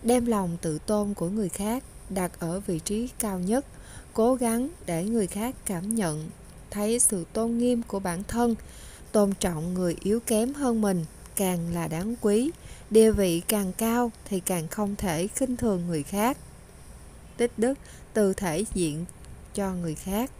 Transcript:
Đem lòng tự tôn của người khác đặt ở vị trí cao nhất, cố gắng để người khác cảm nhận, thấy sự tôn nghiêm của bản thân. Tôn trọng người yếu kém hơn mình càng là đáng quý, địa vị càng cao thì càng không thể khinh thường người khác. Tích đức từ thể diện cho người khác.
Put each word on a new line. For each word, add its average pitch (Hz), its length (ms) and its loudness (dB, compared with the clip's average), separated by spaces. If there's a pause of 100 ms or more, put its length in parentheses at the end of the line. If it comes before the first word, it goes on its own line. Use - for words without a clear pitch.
Đem 240 220 4
lòng 190 360 2
tự 156 180 -2
tôn 208 340 0
của 175 160 -2
người 202 200 0
khác 220 340 -2 (260)
đặt 185 300 -4
ở 175 200 -2
vị 180 200 -2
trí 220 300 -2 (100)
cao 196 200 -2
nhất, 214 260 0 (480)
cố 233 220 6
gắng 240 340 0 (160)
để 165 180 0
người 214 240 2
khác 226 280 -4 (100)
cảm 202 300 -2
nhận, 160 340 0 (420)
thấy 214 280 0
sự 185 340 2
tôn 226 240 0
nghiêm 240 260 2
của 196 160 -4
bản 190 240 -4
thân. 233 320 2 (560)
Tôn 202 220 6
trọng 175 400 0
người 180 300 2
yếu 214 160 4
kém 233 340 0
hơn 247 280 2
mình 185 240 2 (300)
càng 175 380 0
là 170 140 -2
đáng 180 340 -4
quý, 226 300 4 (380)
địa 220 220 10
vị 185 360 4
càng 202 300 2
cao 233 340 2 (140)
thì 196 140 -2
càng 175 280 -2
không 202 280 -2
thể 180 320 0
khinh 247 300 -2
thường 190 300 0
người 160 160 0
khác. 214 340 0 (1000)
Tích 240 200 2
đức 240 160 2 (400)
từ 202 200 4
thể 185 400 0
diện 170 320 0 (480)
cho 196 180 -2
người 170 240 -4
khác. 208 440 -2